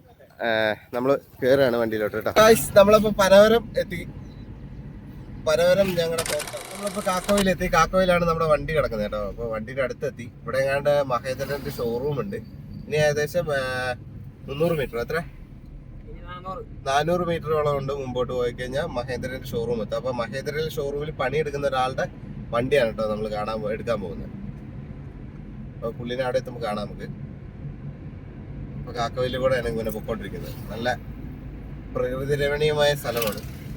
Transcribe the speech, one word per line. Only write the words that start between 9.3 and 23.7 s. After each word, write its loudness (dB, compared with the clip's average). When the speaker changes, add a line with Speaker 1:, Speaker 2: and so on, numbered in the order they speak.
Speaker 1:
അപ്പോൾ -6
വണ്ടിയുടെ -4
അടുത്തെത്തി. -8
ഇവിടെ -2
എങ്ങാണ്ട് 2
മഹേന്ദ്രൻ്റെ -4
ഷോറൂം -2
ഉണ്ട്. -6
ഇനി -2
ഏകദേശം, 0
ഏ, -2
മുന്നൂറ് 2
മീറ്റർ, -4
എത്ര? -2
Speaker 2:
ഇനി -14
നാനൂറ്. -10
Speaker 1:
നാനൂറ് 2
മീറ്ററോളം 2
ഉണ്ട്. -2
മുമ്പോട്ട് -2
പോയി 0
കഴിഞ്ഞാൽ -4
മഹേന്ദ്രൻ്റെ -6
ഷോറൂം 0
എത്തും. -2
അപ്പോൾ -4
മഹേന്ദ്രൻ്റെ -4
ഷോറൂമിൽ -4
പണിയെടുക്കുന്ന 0
ഒരാളുടെ 0
വണ്ടിയാണ് 4
കേട്ടോ -2
നമ്മൾ -2
കാണാൻ -2
പോ-, -2